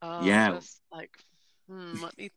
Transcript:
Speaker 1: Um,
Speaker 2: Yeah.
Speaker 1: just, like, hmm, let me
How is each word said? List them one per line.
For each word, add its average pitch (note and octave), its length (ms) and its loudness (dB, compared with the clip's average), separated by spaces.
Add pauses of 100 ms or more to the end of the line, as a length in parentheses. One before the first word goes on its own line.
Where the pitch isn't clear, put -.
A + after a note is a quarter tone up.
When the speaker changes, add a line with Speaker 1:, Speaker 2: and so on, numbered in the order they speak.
Speaker 1:
Um, E3+ 240 -6
Speaker 2:
Yeah. G#2 260 6
Speaker 1:
just, - 300 -10 (100)
like, E3 200 -14 (560)
hmm, F3 340 -12
let - 160 -12
me G3+ 200 -12